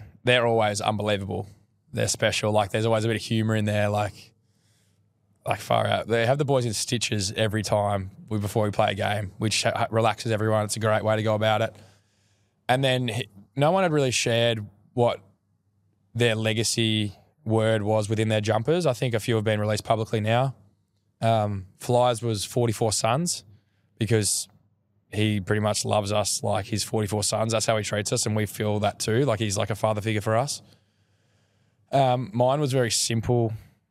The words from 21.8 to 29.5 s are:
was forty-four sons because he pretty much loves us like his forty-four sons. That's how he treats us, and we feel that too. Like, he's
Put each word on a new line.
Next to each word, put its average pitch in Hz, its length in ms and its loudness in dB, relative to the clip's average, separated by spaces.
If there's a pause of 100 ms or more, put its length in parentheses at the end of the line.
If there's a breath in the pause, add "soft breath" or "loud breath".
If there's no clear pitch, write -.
was 110 220 -2
forty-four 117 480 0
sons 135 540 -2 (520 soft breath)
because 107 520 0 (640)
he 107 260 0
pretty 104 220 0
much 107 240 -2
loves 104 260 0
us 104 320 -2
like 104 220 -2
his 101 180 -4
forty-four 107 400 -2
sons. 110 300 -2
That's 110 120 0
how 113 120 2
he 104 80 -4
treats 104 260 -4
us, - 140 0
and 107 100 0
we 107 120 0
feel 104 340 -2
that 104 180 -2
too. 117 240 0
Like, 113 160 0
he's 104 180 -2